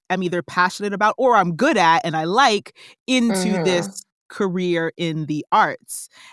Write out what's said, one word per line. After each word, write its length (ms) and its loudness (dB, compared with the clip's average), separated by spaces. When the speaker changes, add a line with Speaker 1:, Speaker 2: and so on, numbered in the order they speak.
Speaker 1:
I'm 140 -2
either 200 -4
passionate 500 -2
about 240 0
or 200 4
I'm 180 2
good 220 2
at 280 4
and 120 -4
I 80 -2
like 520 0
into 500 0
Speaker 2:
Mm-hmm. 20 -2
Speaker 1:
this 460 -2
career 680 -2
in 300 -4
the 240 -6
arts. 580 -2